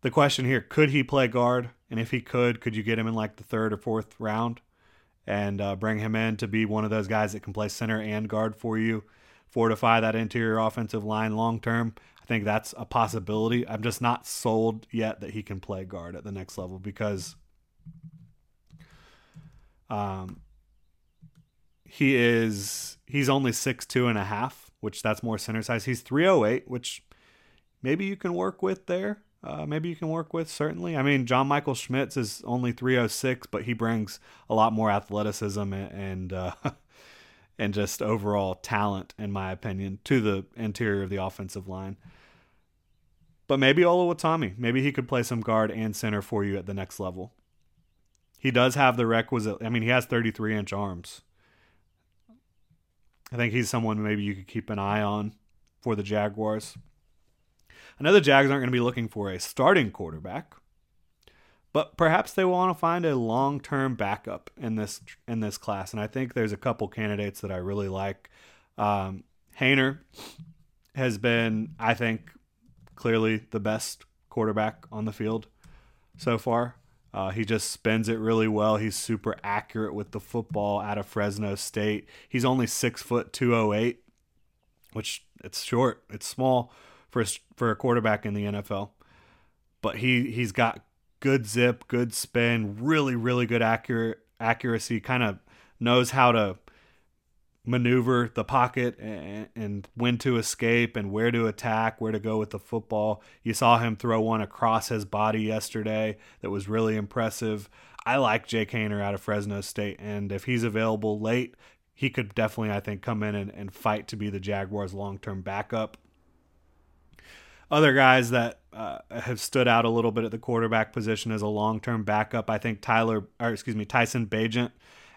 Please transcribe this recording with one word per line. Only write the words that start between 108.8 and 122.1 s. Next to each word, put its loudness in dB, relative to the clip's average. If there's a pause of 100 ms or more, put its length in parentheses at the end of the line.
out -2
of -8
Fresno -4
State, -6
and -6
if -6
he's 0
available 0
late, -2 (400)
he -2
could -4
definitely, 0
I -2
think, -8
come -4
in -2
and, -6
and -14
fight -2
to -10
be -4
the -6
Jaguars' -4
long-term -8
backup. -6 (1700)
Other 6
guys 8
that, 0 (140)
uh, -8 (120)
have -8
stood 4
out 8
a 4
little 2
bit 0
at -4
the -8
quarterback 0
position -2
as -2
a -2
long-term -2
backup, 0